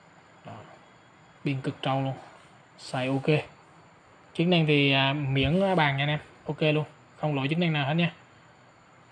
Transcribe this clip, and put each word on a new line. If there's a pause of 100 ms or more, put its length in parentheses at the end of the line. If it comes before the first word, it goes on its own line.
(460)
Đó, (920)
pin
cực
trâu
luôn. (640)
Xài
ok. (960)
Chức
năng
thì,
à,
miễn
bàn
nha
anh
em. (280)
Ok
luôn, (320)
không
lỗi
chức
năng
nào
hết
nha. (1000)